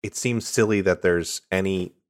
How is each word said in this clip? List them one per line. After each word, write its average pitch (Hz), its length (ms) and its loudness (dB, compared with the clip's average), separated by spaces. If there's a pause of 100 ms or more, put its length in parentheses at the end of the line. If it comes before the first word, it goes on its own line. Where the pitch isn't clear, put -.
it 104 140 -10
seems 120 300 -2
silly 107 360 2
that 90 200 2
there's 87 480 0
any, 95 420 0 (180)